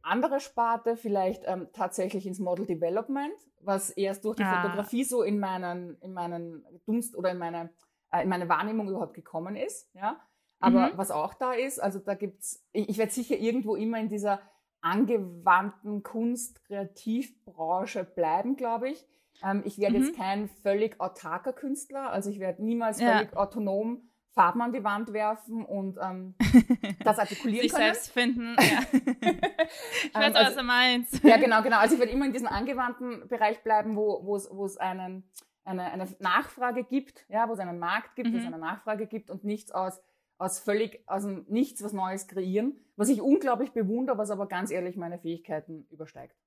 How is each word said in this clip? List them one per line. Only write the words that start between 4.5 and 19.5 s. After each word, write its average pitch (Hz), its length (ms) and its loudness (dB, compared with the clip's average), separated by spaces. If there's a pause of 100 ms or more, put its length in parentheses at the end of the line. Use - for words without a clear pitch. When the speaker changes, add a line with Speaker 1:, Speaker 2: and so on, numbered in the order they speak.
Speaker 1:
Fotografie 208 420 -2
so 247 180 0
in 208 180 0
meinen, 180 600 -6
in 190 120 -16
meinen 170 520 -8 (220)
Dunst 233 300 -2
oder 180 140 0
in 180 80 -6
meine, 170 320 -8 (400)
äh, 170 120 0
in 190 60 0
meine 180 200 -2
Wahrnehmung 202 400 0
überhaupt - 260 -6
gekommen 175 420 -10
ist, 339 380 -8
ja. 214 260 -6 (380)
Aber 240 340 6
Speaker 2:
Mhm. 175 60 -8
Speaker 1:
was 190 120 -4
auch 156 240 -2
da 254 180 -2
ist, 262 260 -2
also 196 200 -2
da 196 160 -4
gibt's, - 580 -10
ich, 214 160 -2
ich 202 100 -4
werd 220 140 0
sicher 254 240 -2
irgendwo 220 400 0
immer 226 240 -2
in 220 80 -2
dieser 202 320 -2 (400)
angewandten 196 1200 0
Kunst, 240 600 -6
Kreativbranche 196 1400 -6
bleiben, 185 520 0
glaub 233 280 -4
ich. 277 220 -6 (380)
Ähm, 196 200 0